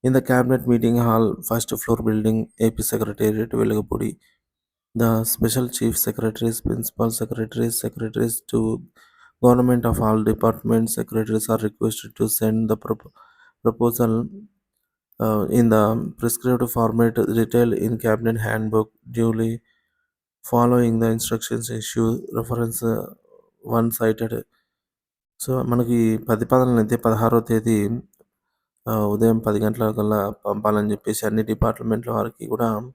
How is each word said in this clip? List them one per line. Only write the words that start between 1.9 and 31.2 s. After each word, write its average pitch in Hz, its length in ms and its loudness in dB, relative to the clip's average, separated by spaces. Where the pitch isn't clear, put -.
building, 110 320 0
ఏపీ 110 240 -4
Secretariat, 107 600 -2
వెలగపూడి. 110 500 -2
The 117 80 4
special 123 340 0
chief 113 180 0
secretaries, 113 520 -2
principal 117 420 -2
secretaries, 113 640 -4
secretaries 113 520 -4
to 117 80 0
government 123 460 4
of 113 140 0
all 110 240 2
department 113 680 0
secretaries 110 580 -2
are 110 140 2
requested 110 520 -4
to 113 60 2
send 110 220 0
the 110 140 2
prop-, - 280 -6
proposal, 117 480 2
uh, 107 180 0
in 117 160 6
the 110 80 6
prescribed 123 440 0
format 113 420 2
detailed 117 380 2
in 113 60 -2
cabinet 113 400 0
handbook 110 420 -2
duly 113 340 0
following 120 580 2
the 113 140 2
instructions 117 520 -4
issue 113 300 -2
reference, 117 420 -4
uh, 107 120 -6
one 117 220 2
cited. 113 360 -2
So, 131 60 -6
మనకి 120 280 2
ప్రతిపాదనలు 120 560 4
అయితే 113 220 0
పదహారవ 113 360 4
తేదీ, 110 260 2
ఆ, 110 40 -2
ఉదయం 113 340 4
పది 104 180 2
గంటల 107 340 0
కల్లా 107 200 0
పంపాలని 107 480 0
చెప్పేసి - 340 -6